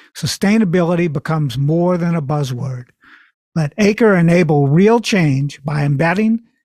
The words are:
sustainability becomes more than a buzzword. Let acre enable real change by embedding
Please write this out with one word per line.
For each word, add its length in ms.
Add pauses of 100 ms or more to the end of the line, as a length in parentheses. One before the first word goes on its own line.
(140)
sustainability 960
becomes 460
more 400
than 180
a 80
buzzword. 680 (680)
Let 240
acre 360
enable 540
real 320
change 640
by 200
embedding 560 (240)